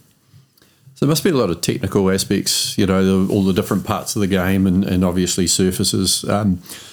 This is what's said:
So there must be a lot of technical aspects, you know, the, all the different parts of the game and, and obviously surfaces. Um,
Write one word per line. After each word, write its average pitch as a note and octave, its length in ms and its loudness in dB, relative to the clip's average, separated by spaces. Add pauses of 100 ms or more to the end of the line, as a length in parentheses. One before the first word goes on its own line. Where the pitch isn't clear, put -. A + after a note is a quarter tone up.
(960)
So - 100 -2
there C#3 40 4
must D#3+ 140 0
be G#3 60 2
a D#3+ 60 2
lot A2 160 2
of E2 100 -6
technical G2 480 0
aspects, - 720 -2
you G2+ 80 2
know, F#2+ 400 2
the, - 40 -2
all G2+ 120 2
the F#2+ 100 2
different G2 300 -2
parts F#2 320 -6
of A2 60 -2
the G2 60 0
game F#2+ 380 0
and, F#2+ 180 2
and F#2 220 0
obviously F2+ 400 0
surfaces. F#2+ 840 0
Um, G2+ 360 0 (300)